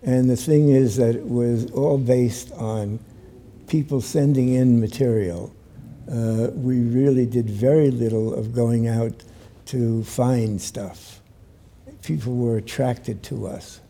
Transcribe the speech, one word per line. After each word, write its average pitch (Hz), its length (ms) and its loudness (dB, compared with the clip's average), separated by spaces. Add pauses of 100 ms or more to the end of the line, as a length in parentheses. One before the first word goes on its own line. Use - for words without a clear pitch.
And 127 260 2
the 127 60 4
thing 147 340 4
is 131 280 4
that 117 180 2
it - 100 -8
was 120 460 0
all 139 260 0
based 123 560 0
on 110 460 -6 (680)
people 147 340 -2
sending 135 540 2
in 127 260 4
material. 107 720 -2 (580)
Uh, 113 420 -2
we 127 280 -2
really 127 440 2
did 113 240 -2
very 135 420 2
little 113 420 -2
of 113 200 -6
going 117 360 0
out 117 340 -2 (440)
to 113 360 -2
find 113 580 0
stuff. - 600 -14 (800)
People 127 340 -6
were 117 220 0
attracted 117 680 -4
to 107 240 -10
us. - 320 -14 (100)